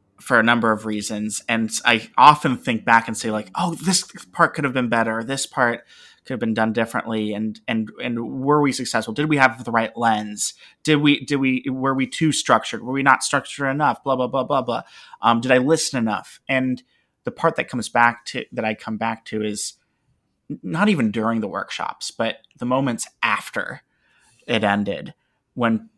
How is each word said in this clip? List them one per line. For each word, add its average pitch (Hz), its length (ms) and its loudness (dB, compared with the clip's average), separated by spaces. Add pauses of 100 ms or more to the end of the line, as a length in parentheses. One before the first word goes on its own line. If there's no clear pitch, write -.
(200)
for 123 180 2
a 113 40 6
number 117 300 4
of 107 140 -4
reasons. 107 640 -6
And 113 220 0 (140)
I 117 320 2
often 143 400 6
think 113 280 -4
back 113 220 6
and 110 100 -6
say, 113 140 -4
like, 107 240 -4
"Oh, 175 200 -2
this 170 300 0 (280)
part 160 220 2
could 143 100 -2
have 127 100 -2
been 123 140 0
better. 113 340 0
This 135 240 -4
part 147 380 -2 (400)
could 135 100 -8
have 110 60 -8
been 113 140 -2
done 110 180 2
differently." 110 640 -2
And, 107 340 -6
and, 110 220 -2 (120)
and 123 400 -6
were 147 180 4
we 143 120 2
successful? 117 420 -4
Did 151 140 -2
we 151 80 2
have 123 280 2
the 117 60 -6
right 113 260 0
lens? 107 580 -2 (280)
Did 156 140 4
we, 147 280 4
did 143 120 -2
we, 131 320 0
were 131 260 -2
we 131 120 0
too 156 260 0
structured? - 500 0
Were 123 100 -8
we 139 120 -2
not 135 180 4
structured 139 480 -2
enough? 139 320 0
Blah, 135 140 0
blah, 127 120 -2
blah, 131 160 -2
blah, 139 180 0
blah. 120 200 -4 (400)
Um, 117 180 4
did 127 120 2
I 127 60 8
listen 139 400 2
enough? 110 500 -4
And 131 340 -2 (400)
the - 100 -6
part 165 240 0
that - 120 -6
comes 120 200 -8
back 117 380 2
to, - 260 -8
that 120 120 -6
I 110 100 -2
come 110 240 -8
back 113 280 -4
to 107 160 -6
is 107 320 -6 (760)
n-, 147 120 -10
not 180 260 0
even 135 220 2
during 113 300 0
the 107 80 -4
workshops, - 640 -8
but 113 260 -4 (180)
the 123 100 -8
moments 127 400 0 (140)
after - 600 -2 (640)
it 107 160 0
ended, 101 500 -2 (420)
when 113 440 -2